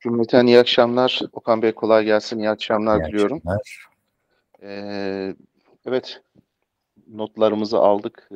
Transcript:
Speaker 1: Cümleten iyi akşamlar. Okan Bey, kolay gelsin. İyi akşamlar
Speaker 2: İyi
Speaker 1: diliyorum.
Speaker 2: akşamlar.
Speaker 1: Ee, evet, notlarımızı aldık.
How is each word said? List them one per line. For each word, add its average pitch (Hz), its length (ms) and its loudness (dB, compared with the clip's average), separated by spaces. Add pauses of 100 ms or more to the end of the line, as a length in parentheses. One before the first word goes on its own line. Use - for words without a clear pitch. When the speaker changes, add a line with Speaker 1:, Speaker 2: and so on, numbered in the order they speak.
Speaker 1:
Cümleten 120 460 2
iyi 120 120 8
akşamlar. 123 600 2 (120)
Okan 110 300 -2
Bey, 110 100 0
kolay 110 320 2
gelsin. 107 340 -2
İyi 107 120 -2
akşamlar 107 500 -2
Speaker 2:
İyi 82 80 -6
Speaker 1:
diliyorum. 104 280 -2
Speaker 2:
akşamlar. 90 500 -8 (760)
Speaker 1:
Ee, 98 720 -10 (520)
evet, 123 360 -8 (840)
notlarımızı 107 720 -2
aldık. 101 580 -2